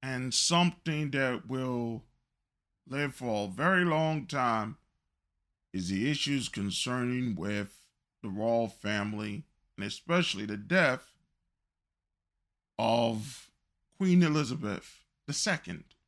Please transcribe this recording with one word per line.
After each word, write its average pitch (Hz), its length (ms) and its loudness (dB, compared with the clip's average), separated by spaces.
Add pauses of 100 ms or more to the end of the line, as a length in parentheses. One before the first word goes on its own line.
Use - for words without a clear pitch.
and 127 300 -4
something 165 760 2
that 131 360 0
will 123 580 -4 (840)
live 139 260 -4
for 110 300 -2
a 98 80 -8
very 180 320 2
long 156 400 2
time, 117 540 0 (960)
is 92 160 -2
the 101 200 0
issues 139 380 -2
concerning 123 880 -2
with 101 460 -6 (400)
the 107 80 -8
royal 113 380 0
family, 104 760 -4 (320)
and 101 100 -6
especially 107 600 -2
the 104 100 -4
death 135 560 0 (1700)
of 117 720 0 (480)
Queen 180 240 8
Elizabeth 131 840 0 (220)
the 147 80 -6
Second. - 500 -4 (240)